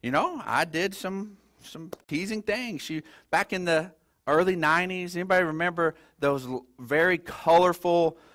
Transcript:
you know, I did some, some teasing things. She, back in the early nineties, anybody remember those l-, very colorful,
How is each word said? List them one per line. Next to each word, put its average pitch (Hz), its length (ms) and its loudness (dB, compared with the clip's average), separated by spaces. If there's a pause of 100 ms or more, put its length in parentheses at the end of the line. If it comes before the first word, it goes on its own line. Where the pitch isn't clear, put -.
you 123 80 -4
know, 277 340 0
I 139 200 0
did 170 280 -4
some, 196 440 -10 (260)
some 165 280 -16 (160)
teasing 196 340 -6
things. 214 400 -6
She, 160 200 -8 (280)
back 196 240 0
in 185 120 -4
the 165 260 2 (360)
early 180 280 4
nineties, 175 600 0
anybody 185 300 2
remember 165 500 -2 (240)
those 139 260 0
l-, 127 200 -8 (140)
very 160 380 2
colorful, 170 1000 2 (180)